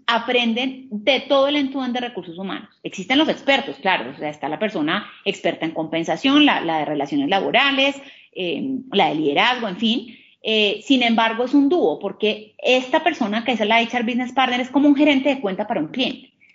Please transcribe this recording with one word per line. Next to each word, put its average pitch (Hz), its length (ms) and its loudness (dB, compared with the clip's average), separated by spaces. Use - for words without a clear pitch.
aprenden 240 840 0
de 226 300 0
todo 277 260 2
el 285 80 0
end-to-end 269 360 -2
de 254 100 -4
recursos 180 360 -10
humanos. 185 320 -10
Existen 196 340 -4
los 302 100 4
expertos, 247 540 0
claro, 151 300 0
o 143 80 -14
sea, 156 100 -6
está 143 180 -8
la 151 120 -2
persona 196 480 -2
experta 185 400 -2
en 160 60 -4
compensación, 165 720 2
la, 190 160 2
la 160 160 -2
de 147 80 -2
relaciones 143 440 -2
laborales, 269 680 2
eh, 180 320 -6
la 180 180 4
de 151 60 -2
liderazgo, 196 520 0
en 185 100 -8
fin. 226 380 -2
Eh, 214 420 0
sin 262 160 4
embargo, 233 440 2
es 262 100 0
un 285 120 6
dúo, 240 300 2
porque 208 600 -4
esta 254 440 2
persona 233 400 -2
que 262 100 0
es 220 80 -2
la 220 160 2
H 233 200 0
R 240 80 -2
Business 240 280 -4
Partner 247 280 0
es 247 80 -6
como 294 180 4
un 285 80 6
gerente 277 340 4
de 269 120 0
cuenta 202 240 -4
para 214 140 -2
un 156 80 -4
cliente. - 440 -6